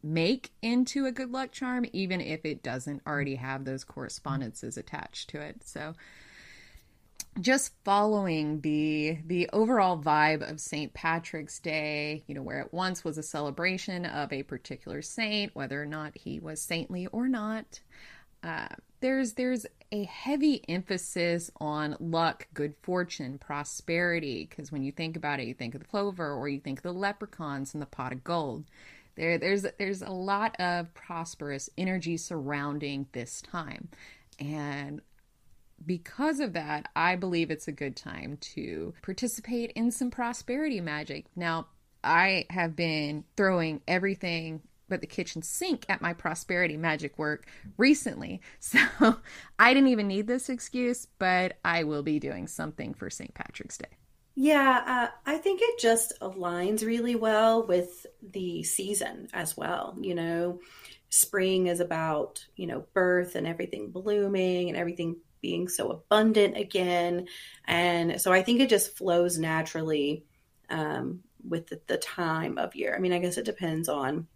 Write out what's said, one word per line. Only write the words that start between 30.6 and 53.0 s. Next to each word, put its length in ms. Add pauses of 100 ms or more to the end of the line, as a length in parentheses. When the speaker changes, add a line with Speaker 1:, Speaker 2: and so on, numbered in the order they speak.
Speaker 1:
prosperous 840
energy 400
surrounding 960
this 280
time. 480 (500)
And 600 (840)
because 540
of 140
that, 420
I 200
believe 360
it's 160
a 40
good 240
time 420
to 640
participate 720
in 200
some 200
prosperity 680
magic. 440 (100)
Now, 320 (360)
I 460
have 260
been 480 (140)
throwing 500
everything 760 (280)
but 120
the 60
kitchen 360
sink 440
at 140
my 120
prosperity 640
magic 420
work 280 (320)
recently. 720
<laughs> 100
So 200 (800)
I 140
didn't 160
even 180
need 200
this 220
excuse, 560 (140)
but 440
I 200
will 200
be 160
doing 280
something 460
for 160